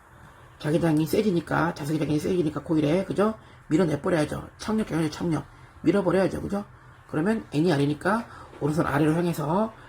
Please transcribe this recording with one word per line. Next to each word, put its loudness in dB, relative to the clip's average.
자기장이 2
세지니까, 0
자석의 -4
장이 0
세지니까 -2
코일에, 0
그죠? 0
밀어내버려야죠. 0
착력, -2
경향의 -2
착력. -2
밀어버려야죠, 2
그죠? -4
그러면 -2
N이 2
아래니까 0
오른손 0
아래로 2
향해서 0